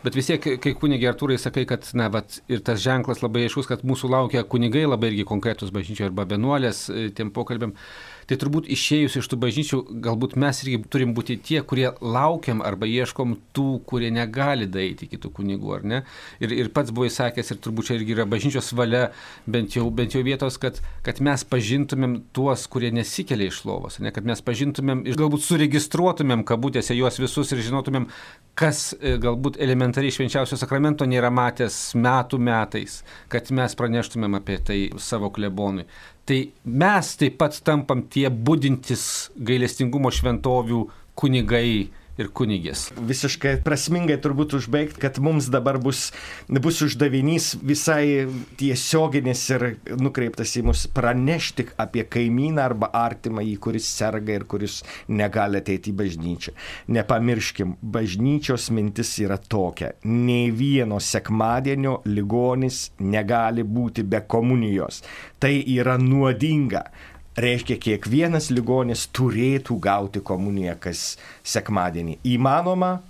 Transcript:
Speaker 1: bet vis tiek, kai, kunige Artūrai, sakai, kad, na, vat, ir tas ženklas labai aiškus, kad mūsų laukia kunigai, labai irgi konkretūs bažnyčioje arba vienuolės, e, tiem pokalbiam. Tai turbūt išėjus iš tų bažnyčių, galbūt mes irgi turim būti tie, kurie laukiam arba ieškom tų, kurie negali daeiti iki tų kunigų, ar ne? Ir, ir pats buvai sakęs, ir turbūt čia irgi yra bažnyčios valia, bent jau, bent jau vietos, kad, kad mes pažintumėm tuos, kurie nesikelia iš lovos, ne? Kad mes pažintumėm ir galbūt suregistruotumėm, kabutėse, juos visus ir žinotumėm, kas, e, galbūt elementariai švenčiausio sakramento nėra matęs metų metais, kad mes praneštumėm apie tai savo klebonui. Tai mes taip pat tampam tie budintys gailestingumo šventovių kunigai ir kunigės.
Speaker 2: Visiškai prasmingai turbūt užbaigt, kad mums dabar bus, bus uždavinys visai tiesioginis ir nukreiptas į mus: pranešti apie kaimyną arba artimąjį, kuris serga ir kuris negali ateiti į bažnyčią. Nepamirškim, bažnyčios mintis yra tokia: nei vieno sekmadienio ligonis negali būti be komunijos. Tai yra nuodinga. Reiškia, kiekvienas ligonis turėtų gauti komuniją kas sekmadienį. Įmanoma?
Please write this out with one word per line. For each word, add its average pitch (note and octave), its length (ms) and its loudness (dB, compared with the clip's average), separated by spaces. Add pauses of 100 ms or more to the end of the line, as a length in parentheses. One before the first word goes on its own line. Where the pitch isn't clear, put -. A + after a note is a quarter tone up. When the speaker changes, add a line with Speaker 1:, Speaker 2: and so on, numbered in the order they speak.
Speaker 1:
bet G2 160 0
vis C3 80 0
tiek, D#3+ 220 0 (100)
kai, C3+ 160 0
kunige C3+ 320 2
Artūrai, B2+ 320 2
sakai, B2+ 320 -2
kad, A#2+ 240 -2
na, A#2 160 2
vat, G#2+ 300 -4 (100)
ir A2+ 160 0
tas G#2+ 160 0
ženklas B2+ 400 0
labai A#2+ 240 0
aiškus, C3+ 240 -4
kad B2 160 -4
mūsų B2+ 240 0
laukia B2+ 320 2
kunigai, B2+ 480 2
labai A2+ 220 2
irgi G2+ 180 0
konkretūs G#2 400 -2
bažnyčioje G2 400 -4
arba F#2+ 240 -2
vienuolės, B2 560 0
e, A2 240 -4
tiem G#2+ 160 -6
pokalbiam. A#2 460 -6 (500)
Tai C3 120 0
turbūt D3 320 -2
išėjus C#3+ 480 2
iš B2 100 -6
tų C3 140 -4
bažnyčių, C3 360 0 (260)
galbūt A#2 340 0
mes C#3 240 0
irgi C3 160 -2 (100)
turim C3 240 2
būti B2 300 -2
tie, D#3 240 0
kurie B2+ 220 2 (120)
laukiam B2+ 640 0
arba G2+ 220 -2
ieškom B2 480 0 (180)
tų, C#3 140 0 (220)
kurie A#2 260 -2
negali A#2 560 0
daeiti F#2+ 380 -4
iki - 120 -10
tų - 140 -10
kunigų, G2 400 -4
ar G2 140 -6
ne? A#2+ 100 0 (420)
Ir, A#2 140 -2
ir A#2 180 0
pats B2 220 0
buvai B2 180 2
sakęs, A#2+ 400 -2
ir G#2 80 -8
turbūt A2+ 300 -4
čia A#2 80 0
irgi A2 160 -2
yra A2 160 0
bažnyčios B2+ 480 0
valia, A#2+ 300 2 (360)
bent A2 320 -2
jau, A#2+ 140 2
bent A2+ 240 0
jau C3 100 2
vietos, C3+ 380 0
kad, B2+ 160 -2 (240)
kad - 180 -2
mes C#3 240 2
pažintumėm B2+ 760 0 (120)
tuos, C3 380 0
kurie A#2+ 240 0
nesikelia G#2+ 560 -2
iš - 160 -12
lovos, F#2 340 -6
ne? G#2 140 -4
Kad G#2+ 140 -4
mes A2+ 160 -2
pažintumėm C3+ 600 0
ir B2 140 -2
galbūt D3 260 2
suregistruotumėm, D3+ 1000 2
kabutėse, A#2+ 500 0
juos B2 240 2
visus C3 320 0
ir A#2+ 140 -2
žinotumėm, C3 400 0 (480)
kas, - 400 0
e, B2+ 240 0
galbūt A#2+ 420 0
elementariai C3 540 2
švenčiausio C3 460 0
sakramento C#3 480 2
nėra B2 240 4
matęs B2 600 0
metų B2+ 460 4
metais, A2+ 640 0 (280)
kad A#2 220 -2
mes B2+ 260 2
praneštumėm A2+ 600 0
apie G2 220 -4
tai G2+ 200 0 (160)
savo G2+ 360 -4
klebonui. G2 560 -4 (320)
Tai C3+ 180 0 (220)
mes E3 560 2
taip - 220 2
pat D3 200 2
tampam C#3+ 480 0
tie C#3 240 2
budintys C3 760 2 (300)
gailestingumo B2 800 0
šventovių A#2+ 680 2 (260)
kunigai A#2+ 800 2 (220)
ir G#2 160 -6
kunigės. F#2+ 640 -2
Speaker 2:
Visiškai C3 680 -2
prasmingai D3+ 600 0
turbūt C#3+ 360 0
užbaigt, B2 440 0
kad C3 180 0
mums C#3+ 300 2
dabar C3 320 2
bus, C3 300 -2 (340)
bus C3 380 2
uždavinys D3 720 2
visai D3 720 2 (280)
tiesioginis C3+ 920 2
ir B2 160 2 (260)
nukreiptas A#2+ 640 0
į A#2+ 120 0
mus: A#2 200 4
pranešti B2+ 880 0
apie A2 280 -2
kaimyną B2+ 580 0
arba A2+ 300 0
artimąjį, A2 640 -2
kuris A2+ 320 -2
serga G#2+ 480 -2
ir G2+ 80 -4
kuris - 360 -4 (260)
negali G2+ 560 0
ateiti G2 300 -2
į F#2+ 60 -4
bažnyčią. E2+ 580 -4 (300)
Nepamirškim, A2+ 920 0
bažnyčios A#2 920 0
mintis A2 480 -2
yra G2 220 0
tokia: F2 600 -2
nei A#2+ 500 2
vieno A#2 500 2
sekmadienio B2+ 1000 0
ligonis B2 960 0
negali A#2 680 2
būti A2+ 400 -2
be G#2 180 0
komunijos. A#2 800 2 (380)
Tai C#3 240 4
yra B2+ 340 2
nuodinga. C3 840 4 (460)
Reiškia, B2 500 0
kiekvienas D3 720 2
ligonis A#2+ 560 0
turėtų B2+ 720 0
gauti G2 400 0
komuniją F#2+ 560 -2
kas - 380 -6 (340)
sekmadienį. F2+ 720 -2 (100)
Įmanoma? F3 640 2 (200)